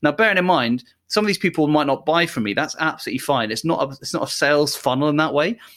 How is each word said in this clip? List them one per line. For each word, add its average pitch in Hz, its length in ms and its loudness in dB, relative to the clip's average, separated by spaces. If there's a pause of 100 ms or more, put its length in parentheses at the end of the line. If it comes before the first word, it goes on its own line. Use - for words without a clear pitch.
Now, 147 120 2
bearing 208 260 2
in 180 80 2
mind, 127 360 2 (260)
some 214 160 0
of - 20 0
these 202 100 0
people 160 320 0
might 151 180 4
not 135 200 -2
buy 165 180 2
from 131 200 -4
me. 101 100 -2
That's 151 240 -2
absolutely 151 400 -4
fine. 123 320 -2
It's 110 160 -6
not 165 160 0
a, 139 180 -4
it's - 140 -8
not - 80 -4
a - 100 -4
sales 147 420 2
funnel 139 360 0
in 147 80 0
that 156 160 0
way. 170 240 0 (180)